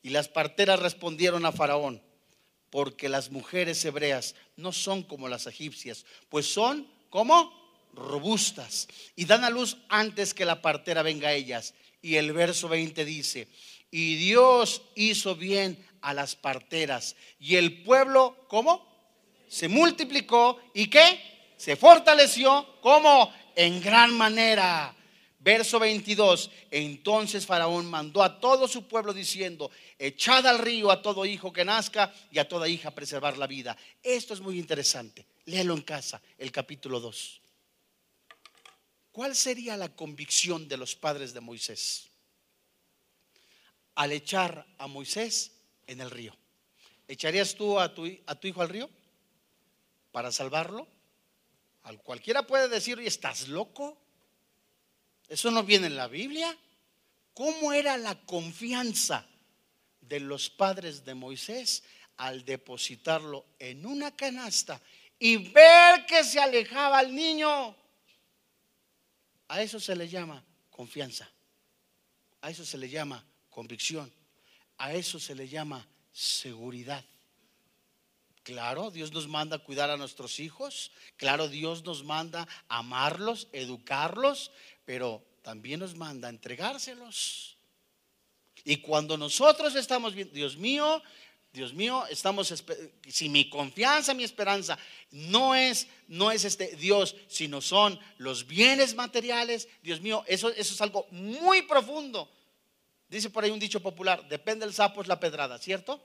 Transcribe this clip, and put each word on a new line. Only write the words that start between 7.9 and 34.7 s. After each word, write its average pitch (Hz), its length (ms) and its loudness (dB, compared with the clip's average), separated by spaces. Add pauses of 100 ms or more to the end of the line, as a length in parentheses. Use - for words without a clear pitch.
Robustas, 143 960 -4 (300)
y 175 80 -6
dan 220 180 6
a 240 80 0
luz 240 280 -4 (100)
antes 208 440 0
que 185 120 -4
la 165 180 -2
partera 160 400 0
venga 151 280 -2
a - 20 2
ellas.'" 123 420 -6 (280)
Y 160 140 -2
el 151 160 0
verso 170 360 0
veinte 160 360 -2
dice, 143 440 -8 (420)
"Y 160 240 -2
Dios 233 680 6 (120)
hizo 208 400 0
bien 190 420 -2 (260)
a 143 120 -6
las 143 220 -6
parteras, 139 800 -6 (240)
y 156 160 2
el 170 260 2
pueblo", 262 640 6
¿cómo? 285 400 2 (640)
"Se - 180 -6
multiplicó", 247 920 4 (120)
¿y 208 140 -2
qué? 320 340 8 (360)
"Se - 180 -2
fortaleció", 285 1040 10
¿cómo? 285 540 8 (220)
"En 175 260 2
gran 233 340 8
manera". 214 800 2 (500)
Verso 220 320 4
veintidós, 208 720 2 (220)
entonces 190 720 -2
Faraón 175 420 0
mandó 156 360 -2
a 190 160 0
todo 262 260 4
su 240 220 -8
pueblo 214 260 -4
diciendo: 180 560 -8 (260)
"Echad 247 480 2
al 240 140 6
río 226 320 0
a 185 100 6
todo 196 240 -4
hijo 190 280 -6
que 175 120 -2
nazca 208 480 0 (200)
y 147 80 0
a 143 80 0
toda 170 180 -4
hija 160 240 -4
preservar 143 480 -6
la 139 80 -4
vida". 127 300 -10 (260)
Esto 247 320 -4
es 190 60 -12
muy 190 180 -8
interesante. 139 640 -6 (200)